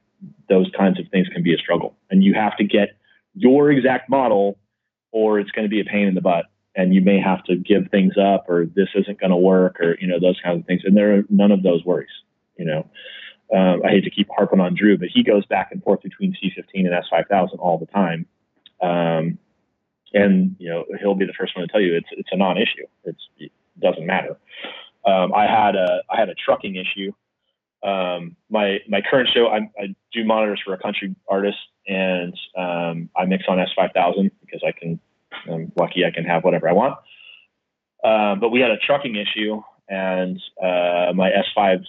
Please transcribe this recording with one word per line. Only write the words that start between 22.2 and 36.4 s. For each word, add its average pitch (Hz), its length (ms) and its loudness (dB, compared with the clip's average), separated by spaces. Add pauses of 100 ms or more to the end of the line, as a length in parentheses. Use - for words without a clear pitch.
a 90 60 -2
non-issue. 95 480 -2 (180)
It's, 87 160 -12 (180)
it 73 140 -20 (300)
doesn't 82 240 -2
matter. 90 320 -4 (680)
Um, 95 280 2
I 104 140 2
had 104 280 2
a, 90 340 0
I 95 100 -2
had 104 100 0
a 85 60 -14
trucking 110 400 -4
issue. 95 360 -8 (760)
Um, 90 480 -4 (140)
my, 104 380 0
my 101 140 0
current 123 320 2
show, 117 140 4
I, 107 220 -2 (120)
I 98 140 -10 (180)
do 117 100 -4
monitors 110 400 0
for 98 100 -6
a 90 40 -6
country 104 380 -8 (140)
artist, 101 280 0 (300)
and, 92 460 -4 (240)
um, 85 580 -6
I 92 100 0
mix 92 220 -2
on 92 120 2
S 90 160 0
five 90 180 0
thousand 92 380 2 (100)
because - 240 -14
I 78 60 0
can, 85 280 -8 (520)
I'm 82 240 -8
lucky 87 300 0
I 85 60 -2
can 85 120 -8
have 85 220 -2